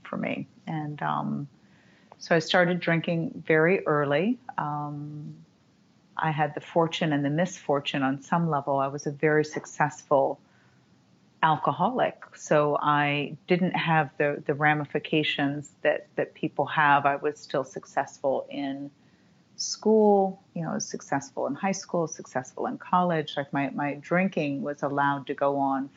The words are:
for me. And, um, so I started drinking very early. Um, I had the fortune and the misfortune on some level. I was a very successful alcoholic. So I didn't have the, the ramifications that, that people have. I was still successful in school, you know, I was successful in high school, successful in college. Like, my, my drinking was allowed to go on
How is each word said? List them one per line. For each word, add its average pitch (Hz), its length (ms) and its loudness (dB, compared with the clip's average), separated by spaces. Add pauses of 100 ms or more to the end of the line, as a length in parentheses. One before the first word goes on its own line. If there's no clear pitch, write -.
for - 120 -8
me. - 300 -4 (200)
And, 151 360 -6
um, 147 460 -4 (720)
so - 180 0
I - 20 6
started 180 420 2
drinking 165 680 -2
very 160 400 4
early. 151 520 2 (180)
Um, 147 800 -6 (840)
I 160 140 -2
had 147 240 0
the 151 60 -8
fortune 160 520 0
and 143 120 2
the 139 60 0
misfortune 147 720 -2
on 135 200 0
some 170 280 0
level. 143 280 0
I 139 80 0
was 143 200 -6
a 156 40 -4
very 151 340 2
successful 143 920 0 (1040)
alcoholic. 160 800 0 (140)
So 147 440 2
I 147 560 0 (120)
didn't 180 240 2
have 160 460 2
the, 147 280 0
the 151 80 0
ramifications 147 1160 0 (100)
that, 151 240 0 (100)
that - 180 -2
people 151 320 -4
have. 143 400 4
I 143 100 2
was 147 220 -4
still - 260 -2
successful - 840 -4
in 143 400 -8 (720)
school, 208 800 2 (120)
you 175 80 -4
know, 156 80 -4
I - 40 -4
was - 120 -4
successful - 600 -6
in 131 80 -4
high 190 180 -2
school, 175 340 -4
successful - 600 -8
in 127 120 -6
college. 175 580 0
Like, 151 160 -6
my, 139 180 -2
my 143 240 -4
drinking 151 680 0
was 147 200 -6
allowed 143 460 0
to 143 60 -2
go 139 240 0
on 135 380 -2